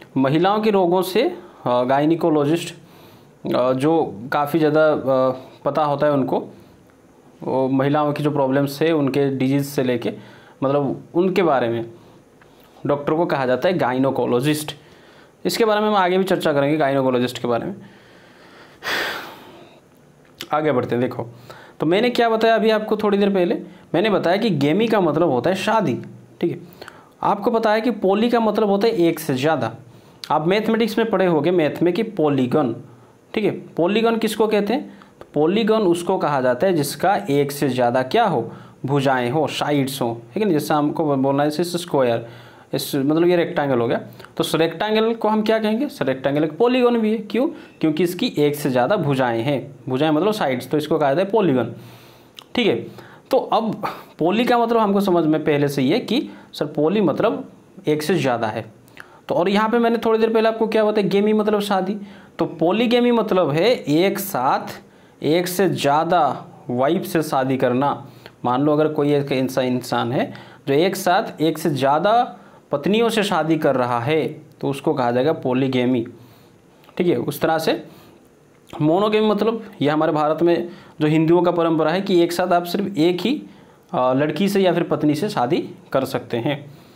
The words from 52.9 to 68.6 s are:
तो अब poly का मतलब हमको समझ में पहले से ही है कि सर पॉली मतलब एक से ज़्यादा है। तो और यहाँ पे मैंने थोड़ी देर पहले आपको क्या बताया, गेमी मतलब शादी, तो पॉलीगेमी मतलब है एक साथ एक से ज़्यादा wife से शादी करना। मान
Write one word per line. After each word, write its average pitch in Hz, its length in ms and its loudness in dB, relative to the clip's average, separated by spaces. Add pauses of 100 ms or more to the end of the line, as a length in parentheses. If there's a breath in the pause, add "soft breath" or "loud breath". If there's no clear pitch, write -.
तो 262 60 4
अब 220 460 -2 (360 loud breath)
poly 202 260 2
का 240 120 2
मतलब 233 200 2
हमको 202 240 2
समझ 175 240 2
में 156 180 0
पहले 143 240 2
से 143 140 -2
ही 131 80 2
है 196 100 2
कि - 300 -2 (240 loud breath)
सर - 120 -4
पॉली 165 360 0
मतलब 202 500 0 (360)
एक 151 160 0
से 190 120 0
ज़्यादा 120 320 -2
है। 110 180 -6 (640 loud breath)
तो 139 80 -2
और 175 140 2
यहाँ 208 200 2
पे 240 100 2
मैंने 233 180 2
थोड़ी 226 220 0
देर 220 140 2
पहले 226 160 4
आपको 220 180 -2
क्या 220 180 2
बताया, 214 220 0
गेमी 202 260 2
मतलब 208 260 2
शादी, 202 380 -2 (420 loud breath)
तो 165 60 2
पॉलीगेमी 233 640 2
मतलब 196 400 2
है 170 220 2
एक 190 460 0
साथ 143 640 -2 (420 loud breath)
एक 175 240 2
से 180 220 0
ज़्यादा 147 760 0 (240)
wife 135 340 0
से 160 200 -2
शादी 135 340 -2
करना। 127 500 0 (380 loud breath)
मान 123 160 2